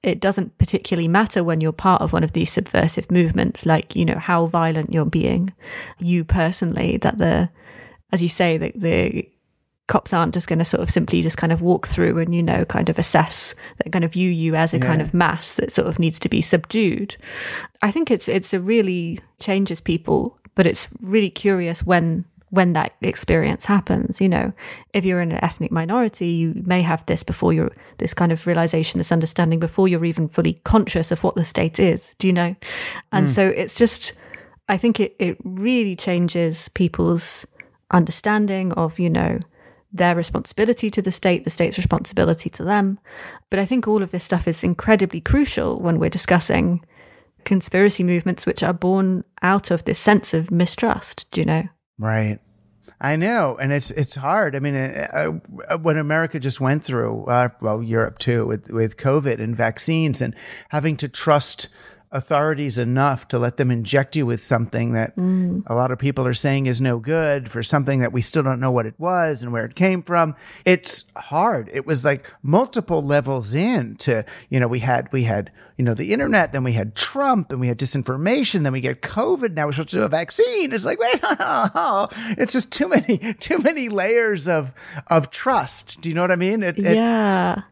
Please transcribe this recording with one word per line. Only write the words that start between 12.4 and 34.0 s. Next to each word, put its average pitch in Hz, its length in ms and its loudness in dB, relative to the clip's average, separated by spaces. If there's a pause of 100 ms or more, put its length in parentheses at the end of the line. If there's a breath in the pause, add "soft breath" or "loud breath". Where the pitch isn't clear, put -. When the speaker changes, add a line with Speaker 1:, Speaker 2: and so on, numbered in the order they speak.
Speaker 1:
know, 165 240 2
kind - 240 0
of 160 80 0
assess. - 560 0 (280 loud breath)
They're 165 80 -14
gonna 170 180 0
view 180 220 0
you 160 240 0
as 160 200 2
a - 60 2
kind 156 200 2
Speaker 2:
Yeah. 151 60 -2
Speaker 1:
of - 80 -6
mass 170 420 2
that - 160 -4
sort - 160 0
of 170 100 -4
needs 165 220 0
to - 80 -2
be - 140 2
subdued. 196 760 0 (680 loud breath)
I 208 80 2
think 320 200 0
it's, 202 180 0
it's 190 240 -2
a 190 80 0
really 185 600 0 (180)
changes 190 420 -2
people, 165 580 -2 (160)
but 175 120 6
it's - 220 0 (140)
really 202 280 2
curious 180 540 -2
when, 170 400 2 (260)
when 180 220 4
that - 300 0
experience 170 640 0
happens. - 540 0
You 196 100 4
know, - 220 0 (420 loud breath)
if 196 100 0
you're 180 160 2
an 165 120 -2
ethnic - 380 -2
minority, 185 580 0
you 165 260 0 (100)
may 180 180 2
have 165 240 0
this 165 160 0
before - 300 0
you're, 160 180 2 (280 loud breath)
this - 160 -4
kind 170 180 2
of 160 140 -4
realization, 165 520 0
this 170 140 0
understanding 165 480 2
before 165 260 2
you're 170 200 2
even 165 220 0
fully 165 260 0 (100)
conscious 185 480 2
of 165 100 -4
what - 120 0
the 170 100 0
state - 340 -2
is, 180 400 2
do - 80 0
you 185 60 4
know? 175 240 0 (560 loud breath)
And 190 140 4
Speaker 2:
Mm. 135 80 0
Speaker 1:
so 196 140 4
it's - 260 -2
just, - 400 0 (540 loud breath)